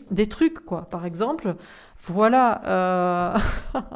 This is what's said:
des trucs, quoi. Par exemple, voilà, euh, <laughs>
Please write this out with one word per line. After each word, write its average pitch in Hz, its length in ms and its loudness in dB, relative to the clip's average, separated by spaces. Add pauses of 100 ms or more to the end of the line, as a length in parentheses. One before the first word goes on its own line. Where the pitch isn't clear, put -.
(100)
des 202 160 2
trucs, 320 400 -2
quoi. 170 160 -6
Par 170 240 -8
exemple, 196 500 -4 (440)
voilà, 226 680 4
euh, 180 720 2 (360)
<laughs> 262 60 0 (160)